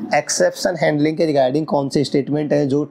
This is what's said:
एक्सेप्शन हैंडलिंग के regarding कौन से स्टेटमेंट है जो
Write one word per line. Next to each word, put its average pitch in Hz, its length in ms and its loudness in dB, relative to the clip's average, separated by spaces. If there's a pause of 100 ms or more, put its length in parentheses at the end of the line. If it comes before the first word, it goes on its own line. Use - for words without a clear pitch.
(160)
एक्सेप्शन 175 600 0
हैंडलिंग 151 420 0
के 165 100 0
regarding 143 380 2
कौन 139 240 -2
से 147 140 2
स्टेटमेंट 147 500 -2
है 147 140 2
जो 143 240 0